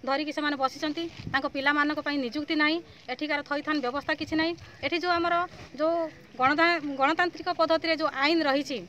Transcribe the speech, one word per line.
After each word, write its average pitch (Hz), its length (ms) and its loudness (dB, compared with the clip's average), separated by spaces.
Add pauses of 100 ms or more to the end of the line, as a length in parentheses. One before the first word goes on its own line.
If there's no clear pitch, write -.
ଧରିକି 277 280 0
ସେମାନେ 294 240 -2
ବସିଛନ୍ତି। 285 480 -2 (280)
ତାଙ୍କ 277 160 0
ପିଲାମାନଙ୍କ 294 580 0
ପାଇଁ 294 140 -2
ନିଯୁକ୍ତି 294 340 -2
ନାହିଁ, 302 220 4 (320)
ଏଠିକାର 294 340 -2
ଥଇଥାନ 294 380 -2
ବ୍ୟବସ୍ଥା 254 340 -2
କିଛି 302 220 -6
ନାହିଁ। 320 160 2 (300)
ଏଠି 294 180 0
ଯୋଉ 359 120 0
ଆମର 339 220 2 (460)
ଯୋଉ 320 160 2 (400)
ଗଣତା-, 302 440 4 (200)
ଗଣତାନ୍ତ୍ରିକ 330 560 2
ପଦ୍ଧତିରେ 320 400 2
ଯୋଉ 302 160 0
ଆଇନ 294 320 2
ରହିଛି 277 340 0 (100)